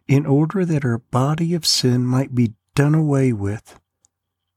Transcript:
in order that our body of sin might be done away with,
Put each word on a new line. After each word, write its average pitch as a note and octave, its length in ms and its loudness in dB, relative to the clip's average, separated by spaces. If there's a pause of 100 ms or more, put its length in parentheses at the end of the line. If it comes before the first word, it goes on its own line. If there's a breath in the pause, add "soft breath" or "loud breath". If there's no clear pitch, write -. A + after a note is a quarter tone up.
in C#3+ 180 2
order D#3 380 0
that D#3+ 220 -2
our A#2 140 -2
body D#3 540 -2
of E3 120 -4
sin B2 400 0
might C3 280 -2
be A#2+ 200 0 (220)
done D3 200 2
away C#3 380 2
with, G2+ 460 -8 (760)